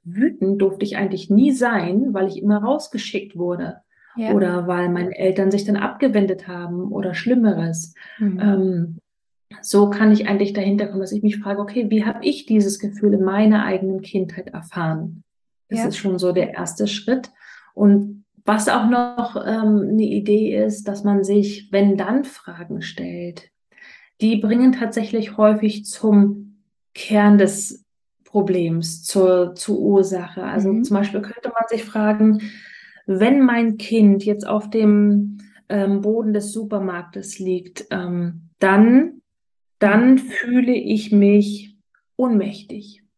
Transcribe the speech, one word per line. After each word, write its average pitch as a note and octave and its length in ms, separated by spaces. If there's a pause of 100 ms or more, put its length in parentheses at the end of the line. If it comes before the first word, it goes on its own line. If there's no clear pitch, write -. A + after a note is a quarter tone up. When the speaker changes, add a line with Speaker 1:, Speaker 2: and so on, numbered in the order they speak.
Speaker 1:
wütend G3 560
durfte F#3+ 240
ich - 120
eigentlich F#3+ 340
nie C4 220
sein, A3+ 640
weil F#3+ 140
ich - 140
immer G#3 200
rausgeschickt B3 760
wurde. F3 420 (380)
Speaker 2:
Ja. A3 160
Speaker 1:
Oder F3+ 340
weil F3+ 220
meine F3+ 280
Eltern F#3+ 340
sich G3+ 140
dann G3+ 120
abgewendet G3+ 720
haben F3 440
oder F#3+ 220
Schlimmeres. F3 800 (240)
Speaker 2:
Mhm. F#3+ 220
Speaker 1:
Ähm, F#3 580 (600)
so G3+ 300
kann G#3+ 220
ich G#3 160
eigentlich G3+ 260
dahinter G3+ 320
kommen, G3 140
dass F#3 120
ich G#3 100
mich G#3 160
frage, G3+ 220
okay, G#3 300
wie G#3+ 140
habe G#3+ 200
ich - 220
dieses G3+ 320
Gefühl G3+ 360
in G3 80
meiner G#3 420
eigenen F#3+ 380
Kindheit F3+ 460
erfahren? E3 720 (460)
Das A3 120
Speaker 2:
Ja. A3 60
Speaker 1:
ist - 120
schon F#3 200
so F3+ 140
der F3 200
erste - 360
Schritt. - 420 (420)
Und G3+ 520 (200)
was G#3+ 240
auch A#3+ 220
noch, A#3+ 460
ähm, G#3+ 560
eine A3 100
Idee G#3 640
ist, G#3 240
dass G3+ 160
man G3+ 200
sich G3+ 460
Wenn-Dann-Fragen F#3+ 1120
stellt. F3 680 (680)
Die A3 160
bringen A#3+ 360
tatsächlich A3 640
häufig G#3+ 500
zum G3+ 680 (360)
Kern G#3 460
des - 460 (400)
Problems, E3+ 800
zur, F3+ 500
zur - 240
Ursache. F#3 640
Also G3+ 280
Speaker 2:
Mhm. A#3 120
Speaker 1:
zum G#3 120
Beispiel G#3 260
könnte - 280
man A#3 180
sich A3 160
fragen, G#3+ 560 (680)
wenn A3+ 380
mein A#3 340
Kind G3+ 460
jetzt G#3 220
auf G#3 240
dem, G#3 680 (300)
ähm, G3+ 340
Boden G#3+ 300
des G#3 200
Supermarktes G3 840
liegt, F#3 520
ähm, F3 580 (100)
dann, A3+ 640 (560)
dann A3 340
Speaker 2:
Mhm. C4 60
Speaker 1:
fühle B3 560
ich G#3+ 380
mich G3+ 640 (400)
ohnmächtig. G#3+ 840 (160)